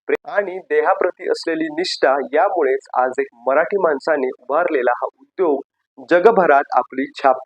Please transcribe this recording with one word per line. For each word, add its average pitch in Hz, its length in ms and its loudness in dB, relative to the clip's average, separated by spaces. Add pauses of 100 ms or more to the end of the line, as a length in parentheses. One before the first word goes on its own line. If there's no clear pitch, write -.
प्रेम 147 240 -4
आणि 185 280 -4 (120)
देहाप्रती 175 600 0
असलेली 160 380 -4
निष्ठा 151 460 -2 (180)
यामुळेच 147 560 0 (140)
आज 127 160 0
एक 139 80 -2 (200)
मराठी 160 360 0
माणसाने 147 460 -2 (140)
उभारलेला 143 480 -2
हा 120 160 -4
उद्योग - 1040 -6
जगभरात 175 680 4
आपली 131 300 -2 (120)
छाप 131 280 2